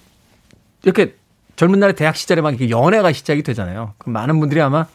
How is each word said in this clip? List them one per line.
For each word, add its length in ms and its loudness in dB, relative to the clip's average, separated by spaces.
이렇게 320 0
젊은 240 2
날에 140 2
대학 220 -2
시절에 260 -2
막 100 -2
이렇게 180 -2
연애가 420 2
시작이 320 -4
되잖아요. 540 -8
그럼 160 -8
많은 260 0
분들이 220 0
아마 340 0